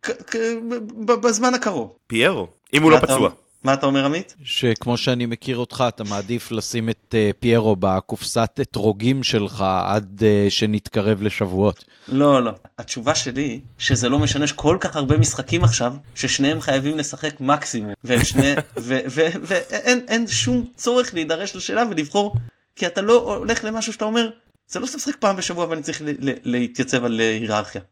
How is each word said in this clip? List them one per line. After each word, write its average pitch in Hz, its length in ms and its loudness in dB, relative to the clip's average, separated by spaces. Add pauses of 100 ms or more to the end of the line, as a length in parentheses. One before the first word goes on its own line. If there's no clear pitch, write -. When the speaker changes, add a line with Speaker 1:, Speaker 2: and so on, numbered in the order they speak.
Speaker 1:
כ-, - 80 -6 (160)
כ-, - 80 -8 (340)
ב-, 226 420 -6
ב-, 220 100 2
בזמן 233 320 2
הקרוב. 190 420 -4 (120)
Speaker 2:
פיירו. 117 400 2 (260)
אם 151 100 4
הוא 160 80 10
לא 160 60 10
Speaker 1:
מה 147 60 6
אתה 131 100 2
Speaker 2:
פצוע. 117 160 4 (340)
Speaker 1:
מה 135 100 4
אתה 135 120 0
אומר, 139 200 2
עמית? 160 380 -4
Speaker 3:
שכמו 120 540 0
שאני 120 280 0
מכיר 117 320 -6
אותך, 123 300 -2
אתה 113 160 -6
מעדיף 104 480 -6
לשים 113 380 -4
את, - 280 -6
אה, 104 220 4
פיירו 113 360 4
בקופסת 98 880 -2
אתרוגים 113 600 0
שלך 101 420 -2 (200)
עד, 101 400 -2
אה, 101 240 6
שנתקרב 107 720 0
לשבועות. 98 640 0 (220)
Speaker 1:
לא, 135 360 4
לא. 113 80 -2 (260)
התשובה 120 380 -4
שלי, 131 440 -4 (180)
שזה 123 320 0
לא 139 100 2
משנה 143 280 0
שכל 156 320 2
כך - 160 -6
הרבה 139 220 2
משחקים 135 460 0
עכשיו, 120 300 2 (220)
ששניהם 143 460 0
חייבים 143 360 -2
לשחק 147 440 -6
מקסימום, 131 520 -2 (100)
והם 123 200 4
שני-, 135 300 2 (160)
<laughs> - 80 -12
ו-, 127 220 -2 (100)
ו-, 160 200 2 (120)
ו-, 175 140 -4 (160)
ואין, 247 360 2
אין 226 200 0
שום 247 380 -2 (100)
צורך 247 380 0
להידרש 165 420 -4
לשאלה 214 360 -2
ולבחור, 196 440 -2 (400)
כי 190 120 -4
אתה 180 140 -4
לא 208 340 4
הולך 226 280 -4
למשהו 220 300 -6
שאתה - 120 -4
אומר, 226 240 0 (380)
"זה - 120 -8
לא - 60 -6
שאתה 285 120 -8
משחק 285 180 -6
פעם 196 200 2
בשבוע 175 340 -4
ואני 160 120 -4
צריך 156 200 -8
ל-, 147 280 -4
ל-, 127 40 -2 (100)
להתייצב 123 600 0
על, 113 160 0
אה, 113 80 4
היררכיה." 107 520 -2 (100)